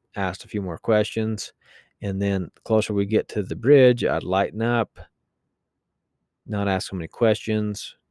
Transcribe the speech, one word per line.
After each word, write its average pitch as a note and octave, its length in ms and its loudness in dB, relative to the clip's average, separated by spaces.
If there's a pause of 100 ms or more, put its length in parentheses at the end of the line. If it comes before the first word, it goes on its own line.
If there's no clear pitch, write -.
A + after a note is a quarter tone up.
(140)
asked F#2+ 300 -6
a - 40 -20
few G#2 140 -6
more F2+ 160 -6
questions. A2 720 -2 (500)
And G2 180 -4
then G2 340 -2
the - 80 -20
closer A2 320 0
we G2+ 100 2
get G#2 240 0
to G#2 140 -4
the F2+ 140 -6
bridge, B2 480 6
I'd D#2 180 0
lighten F#2+ 400 -2
up, A#2 360 -2 (1500)
not G2+ 200 -2
ask F#2+ 220 0
so F#2+ 80 -8
many E2 120 -6
questions, G#2+ 880 0 (140)